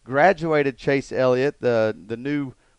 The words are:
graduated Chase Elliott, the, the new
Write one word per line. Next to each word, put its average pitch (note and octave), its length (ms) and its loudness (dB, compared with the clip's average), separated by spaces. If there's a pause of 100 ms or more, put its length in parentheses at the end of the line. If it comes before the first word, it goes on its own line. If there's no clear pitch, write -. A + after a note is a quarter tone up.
graduated D3 720 2
Chase C#3 360 -2
Elliott, B2+ 480 0
the, A2 360 0 (100)
the A2+ 100 -10
new C#3 380 -6 (240)